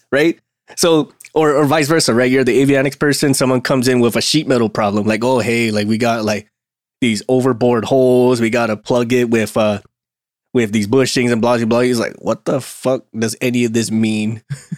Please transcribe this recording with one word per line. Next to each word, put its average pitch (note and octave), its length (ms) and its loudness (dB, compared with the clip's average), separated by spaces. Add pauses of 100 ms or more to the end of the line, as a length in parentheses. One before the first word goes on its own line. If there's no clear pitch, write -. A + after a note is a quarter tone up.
(120)
right. D#3+ 260 0 (380)
So D#3+ 360 0 (240)
or, D3+ 180 2
or C#3 120 2
vice D3 200 0
versa, D3+ 280 2
right? B2+ 160 2
You're C3 120 2
the B2 220 2
avionics C#3 340 0
person. C#3+ 360 0
Someone B2+ 260 0
comes B2+ 260 -2
in B2+ 140 2
with A#2 160 2
a A2+ 60 0
sheet D3+ 260 -2
metal A#2 200 2
problem. G#2 380 -2
Like, A2 160 -2
"Oh, B2+ 160 0
hey, A#2 320 -2
like, G#2 160 -2
we A2 120 -2
got, A#2 260 -2
like, G#2+ 260 -6 (500)
these A2 280 0
overboard B2 560 0
holes. B2+ 560 2
We A2 100 0
gotta A2+ 260 -2
plug B2 360 -2
it B2 180 0
with, A2+ 260 -2
uh, G#2 240 0 (720)
with A2+ 180 0
these G#2+ 160 0
bushings B2 420 0
and A#2 100 0
blah, A#2+ 180 2
blah, A#2 80 -2
blah." A#2 140 2
He's B2 200 0
like, - 180 -6
"What - 280 -6
the D3+ 140 -2
fuck - 440 -4 (120)
does A2+ 240 -4
any B2 240 0
of A2+ 80 -2
this A2+ 200 -2
mean?" A2 500 -2 (360)